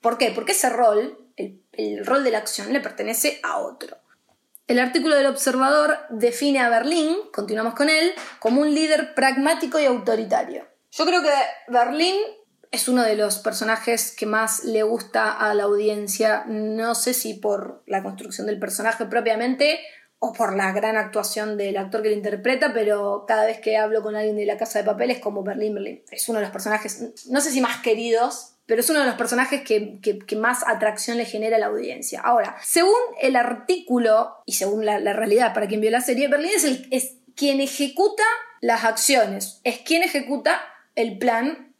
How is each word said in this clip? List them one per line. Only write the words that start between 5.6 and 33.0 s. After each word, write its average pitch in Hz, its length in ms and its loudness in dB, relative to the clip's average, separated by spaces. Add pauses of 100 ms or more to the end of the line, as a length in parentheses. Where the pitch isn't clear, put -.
define 240 500 2
a 240 120 4
Berlín, 302 460 2 (180)
continuamos 214 400 -4
con 294 160 2
él, 320 220 4 (260)
como 247 240 2
un 302 120 4
líder 311 400 2
pragmático 277 640 2
y 302 60 2
autoritario. 226 800 0 (240)
Yo - 140 -2
creo 349 180 2
que 311 60 2 (400)
Berlín 269 480 2 (560)
es - 160 -2
uno 247 140 4
de 220 120 2
los 208 240 0
personajes 226 760 -2
que - 100 -4
más 220 380 -2
le 220 180 2
gusta 220 500 0
a 214 220 0
la 208 100 2
audiencia, 208 840 0
no 220 460 -2
sé 247 200 -2
si 220 200 -6
por 202 520 -4
la 190 160 -4
construcción 196 440 -10
del 214 120 -4
personaje 214 460 -2
propiamente 240 760 0 (380)
o - 140 -4
por 196 240 -2
la 190 160 0
gran 214 240 0
actuación 208 640 -4
del 202 180 -2
actor 190 240 -4
que 214 80 0
lo 214 60 2
interpreta, 214 580 0
pero 208 560 0
cada 214 160 4
vez 220 160 -2
que 220 160 0
hablo 214 260 2
con 214 140 -4
alguien 214 200 -2
de 208 100 -2
La 208 100 0
Casa 220 220 -4
de 202 80 0
Papel 214 240 0
es 247 80 -2
como 202 240 -6
Berlín, 208 320 -4
Berlín. 202 360 -8
Es - 200 -8
uno 226 80 -2
de 202 80 -2
los 196 60 -12
personajes, 214 760 -6
no 277 140 2
sé 311 80 -2
si 262 100 0
más - 220 -2
queridos, 233 680 0 (120)
pero 226 160 2
es 247 80 2
uno 302 120 4
de 277 40 4
los 247 120 0
personajes 262 440 0
que, 214 400 -2
que, 202 200 -2
que - 160 -6
más 233 300 0
atracción 214 520 -2
le 233 80 -2
genera 220 300 -2
a - 20 4
la 208 80 2
audiencia. - 560 -6
Ahora, 240 420 2
según 370 300 4 (260)